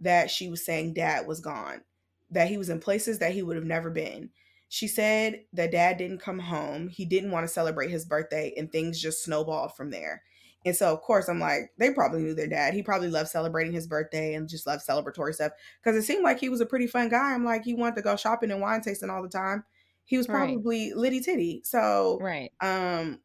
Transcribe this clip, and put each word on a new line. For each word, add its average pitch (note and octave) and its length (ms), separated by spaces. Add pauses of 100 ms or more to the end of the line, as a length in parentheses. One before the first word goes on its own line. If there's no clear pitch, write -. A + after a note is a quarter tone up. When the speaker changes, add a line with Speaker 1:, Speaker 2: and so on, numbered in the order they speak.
Speaker 1:
that F3 300
she F#3 180
was E3+ 160
saying D#3+ 300
dad D#3 320
was D#3 140
gone, G#2+ 440 (460)
that F3 180
he G#3 80
was F#3 140
in E3 100
places G#3+ 380
that F3 140
he G3 100
would E3+ 140
have D#3+ 100
never E3 240
been. - 400 (380)
She - 200
said G#3+ 640
that E3+ 200
dad F3 260
didn't F3+ 220
come F#3 180
home. D#3+ 500
He F3+ 160
didn't F#3+ 280
wanna E3 160
celebrate D#3+ 420
his E3 160
birthday, D3+ 500
and D#3 160
things D#3+ 280
just D#3 240
snowballed D#3 520
from D3 140
there." D#2+ 320 (420)
And F3+ 120
so, F3 160
of D#3+ 100
course, G3 260
I'm E3+ 100
like, D#3+ 400
they B3+ 160
probably E3 260
knew D#3 140
their D3+ 140
dad. D3+ 260
He G3+ 80
probably F#3+ 260
loved D#3+ 200
celebrating E3 440
his E3 140
birthday D#3 480
and D#3 140
just E3 180
loved D3 200
celebratory D3 460
stuff, D#3 200 (300)
'cause A3+ 140
it G#3+ 60
seemed F4 220
like B3+ 160
he C4 80
was B3 120
a A#3 60
pretty B3 220
fun A#3+ 200
guy. C4 240
I'm A#3+ 120
like, A3+ 200
he A#3+ 100
wanted A#3 220
to G#3 60
go G3+ 140
shopping A3+ 340
and G3 100
wine G#3+ 220
tasting G3+ 260
all F#3 140
the F#3 60
time. G3 360 (400)
He B3+ 140
was B3 100
Speaker 2:
Right. C4 380
Speaker 1:
probably A3+ 280
litty B3+ 260
titty. A#3 440
So, G3+ 560
Speaker 2:
Right. D#3+ 400
Speaker 1:
um, F3+ 640